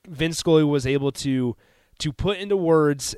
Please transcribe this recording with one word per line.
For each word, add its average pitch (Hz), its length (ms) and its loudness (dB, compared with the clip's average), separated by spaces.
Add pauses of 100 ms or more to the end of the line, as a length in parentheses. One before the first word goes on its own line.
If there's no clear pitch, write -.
Vin 160 240 -4
Scully 160 320 4
was 143 240 0
able 139 240 0
to, 131 440 -2 (420)
to 151 140 -6
put 185 260 -4
into 202 180 -2
words 156 600 2